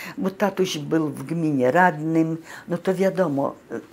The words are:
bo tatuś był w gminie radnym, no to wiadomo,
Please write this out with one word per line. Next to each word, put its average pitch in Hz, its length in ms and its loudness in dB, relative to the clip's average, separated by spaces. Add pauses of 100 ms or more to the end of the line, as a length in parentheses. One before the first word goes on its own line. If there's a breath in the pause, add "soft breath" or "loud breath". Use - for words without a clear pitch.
(180 loud breath)
bo 190 120 -2
tatuś 190 480 -2
był 156 300 0
w 135 160 -8
gminie 143 480 0
radnym, 160 680 4 (300 loud breath)
no 175 100 -2
to 185 180 0
wiadomo, 170 600 0 (380)